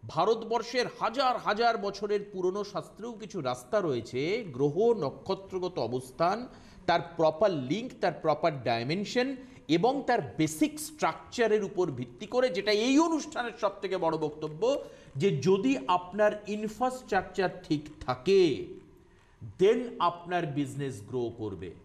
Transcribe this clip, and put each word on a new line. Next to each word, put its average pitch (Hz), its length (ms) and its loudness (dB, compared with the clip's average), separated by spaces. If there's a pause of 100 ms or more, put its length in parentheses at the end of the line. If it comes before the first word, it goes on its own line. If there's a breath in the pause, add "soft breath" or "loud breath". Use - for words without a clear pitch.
ভারতবর্ষের 220 760 2 (140)
হাজার 233 380 2
হাজার 214 400 4
বছরের 202 420 0 (140)
পুরনো 185 300 0
শাস্ত্রেও 202 500 -8
কিছু 208 280 -10
রাস্তা 127 400 0
রয়েছে, 147 680 -2
গ্রহ 147 460 2
নক্ষত্রগত 180 840 -4
অবস্থান, 165 680 -2 (380 loud breath)
তার 175 140 4 (180)
proper 165 340 4
link, 170 400 -4 (100)
তার 190 100 2 (100)
proper 151 420 0
dimension 190 720 0 (320 loud breath)
এবং 233 400 2
তার 220 300 0
basic 156 420 0
স্ট্রাকচারের 208 840 0
উপর 180 280 -2
ভিত্তি - 340 -10
করে, 254 240 2
যেটা 202 220 0
এই 247 280 4
অনুষ্ঠানের 311 520 0 (100)
সব 202 100 2 (100)
থেকে 185 160 -2
বড় 165 200 0
বক্তব্য, 156 680 -2 (320 loud breath)
যে 156 220 4
যদি 202 400 4 (100)
আপনার 208 600 2
infrastructure 214 1000 -2 (180)
ঠিক 151 220 -2 (160)
থাকে, 156 600 4 (960 soft breath)
then 214 200 4 (200)
আপনার 175 460 -2
business 135 640 -6
grow 123 300 -4
করবে। 98 340 -8 (140)